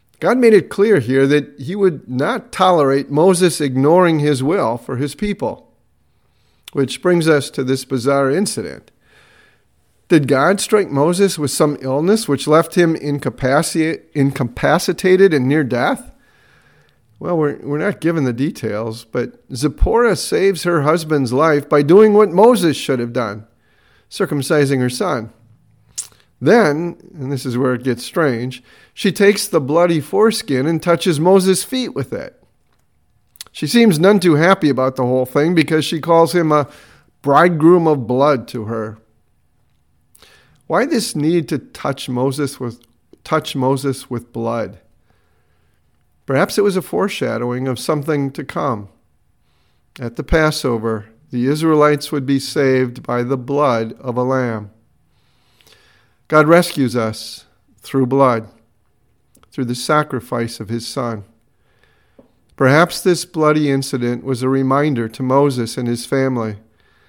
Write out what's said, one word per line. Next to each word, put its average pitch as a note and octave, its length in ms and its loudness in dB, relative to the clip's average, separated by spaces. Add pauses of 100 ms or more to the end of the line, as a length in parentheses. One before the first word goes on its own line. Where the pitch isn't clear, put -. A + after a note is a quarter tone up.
(180)
God A3+ 200 0
made A#3 160 6
it F#3+ 160 4
clear G3+ 280 2
here C3 280 2
that C#3+ 340 -2
he D3 160 -8
would F#3+ 320 -2
not D3+ 420 -4
tolerate D3 600 2
Moses E3+ 500 2
ignoring D3+ 580 2
his D3 240 0
will C3+ 360 -2
for C3 180 -8
his C#3 180 -6
people. G3 480 -6 (1120)
Which C#3 280 -2
brings F3 280 2
us C#3+ 220 2
to - 120 -6
this C3 220 -4
bizarre C3+ 460 -2
incident. C3 600 -6 (1200)
Did D3 200 4
God C#3+ 320 2
strike G#3 300 0
Moses F3 480 0
with C#3+ 120 -4
some D3+ 300 0
illness D#3+ 480 0
which C3+ 180 -2
left D#3+ 280 2
him E3 220 2
incapaci-, D3 1080 -2 (120)
incapacitated D#3+ 1160 2
and C3+ 160 0
near D3+ 160 2
death? B2+ 480 -4 (1080)
Well, E3 200 -4
we're, D3 200 -2
we're C#3+ 200 -6
not F#3 220 -4
given E3 240 0
the B2+ 80 0
details, A#2 720 -6
but A#2+ 380 -8 (120)
Zipporah F3+ 640 2
saves F#3 480 0
her F3 180 0
husband's D3+ 500 0
life D3 360 2
by D3 140 4
doing G3+ 320 8
what G#3 160 4
Moses F3+ 460 4
should C3 220 -4
have A#2+ 140 -6
done, A2 340 -6 (640)
circumcising C#3+ 720 0
her B2+ 100 0
son. C3 400 -6 (1120)
Then, E3+ 560 2 (200)
and C3+ 140 -6
this C3+ 140 -6
is A#2+ 100 -4
where B2+ 160 0
it B2 120 -6
gets B2 200 -4
strange, B2+ 580 -4 (300)
she - 200 -2
takes G3+ 360 2
the D3+ 140 0
bloody E3 380 2
foreskin F#3+ 640 0
and D#3+ 160 -2
touches E3+ 360 0
Moses' F#3 460 4
feet B3+ 300 -6
with C3+ 180 -6
it. - 300 -12 (1080)
She - 160 -8
seems A3 320 4
none F#3+ 220 4
too E3+ 140 4
happy E3 340 2
about C3 280 0
the B2+ 100 0
whole B2+ 180 0
thing D3+ 300 0
because D#3 320 2
she E3 120 -4
calls E3 360 2
him E3 180 2
a D3 160 2 (540)
bridegroom E3 640 4
of C#3+ 200 0
blood B2+ 420 0
to A2+ 160 -10
her. A2 340 -8 (1700)
Why F3+ 180 0
this C#4 320 -2
need D#3+ 320 0
to E3 80 -4
touch - 540 -8
Moses C3 500 -4
with, A#2+ 220 -10 (420)
touch D#3 320 -4
Moses C3+ 540 -2
with A#2+ 200 -10
blood? A2+ 500 -6 (1500)
Perhaps C#3+ 320 0
it G3+ 60 2
was G3 120 0
a F#3 60 -2
foreshadowing B2 840 -4
of B2+ 120 -4
something D3 540 -2
to C#3+ 120 -12
come. B2+ 440 -6 (1080)
At A#2+ 180 -10
the D#3+ 80 -8
Passover, A#2 840 -2 (240)
the B2 160 -2
Israelites D3+ 640 2
would C#3+ 140 -4
be C3+ 140 0
saved C3 600 0
by B2 200 -4
the B2+ 160 -4
blood B2 640 -2
of B2 180 -6
a B2+ 40 -2
lamb. B2 480 -4 (1600)
God D3+ 180 4
rescues D3+ 500 2
us - 500 -6 (340)
through C3 260 0
blood, B2 420 2 (1040)
through C3 160 -6
the A#2+ 100 -4
sacrifice B2+ 840 -4
of G#2+ 80 -10
his A#2 180 -8
son. A#2 380 -8 (1300)
Perhaps D3 460 2
this F3+ 240 0
bloody D3+ 440 0
incident B2 540 -4
was B2+ 180 -4
a C3 60 0
reminder C3+ 600 0
to - 140 -10
Moses C3 540 0
and B2+ 100 -4
his A#2+ 200 -4
family B2+ 500 -2 (520)